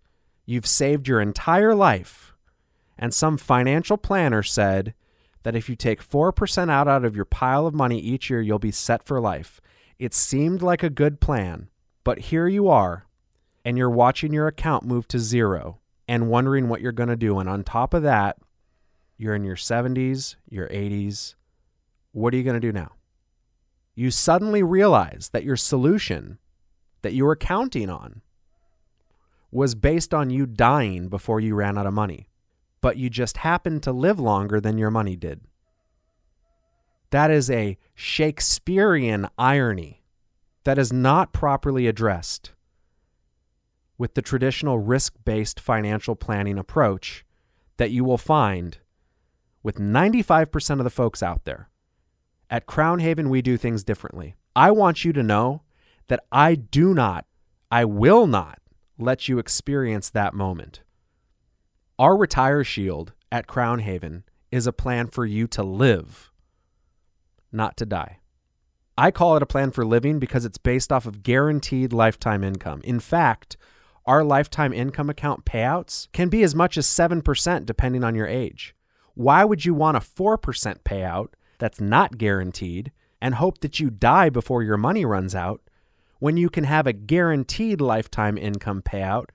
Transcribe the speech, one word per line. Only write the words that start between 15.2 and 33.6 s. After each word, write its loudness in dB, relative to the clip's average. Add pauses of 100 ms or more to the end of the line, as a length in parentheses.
and 0
wondering 2
what -2
you're -4
gonna -2
do. 0
And -4
on -6
top -2
of 0
that, 2 (800)
you're -4
in -4
your -6
seventies, -4 (140)
your -8
eighties. -6 (760)
What -2
are -2
you -2
gonna -2
do -2
now? -8 (1000)
You -2
suddenly 2
realize 2
that -4
your -2
solution 0 (640)
that -6
you 2
were 4
counting -4
on -14 (1300)
was 0
based 0
on 0
you -2
dying 2
before -4
you -2
ran -2
out -4
of -4
money, -4 (520)
but 2
you -4
just -4
happened -2